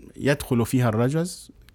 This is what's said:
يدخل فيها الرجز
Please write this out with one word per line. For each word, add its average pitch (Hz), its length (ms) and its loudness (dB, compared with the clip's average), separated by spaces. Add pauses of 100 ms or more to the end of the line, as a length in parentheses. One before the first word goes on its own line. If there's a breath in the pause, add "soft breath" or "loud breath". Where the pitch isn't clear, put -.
(160)
يدخل 127 500 0
فيها 123 220 2
الرجز 139 640 -2 (240)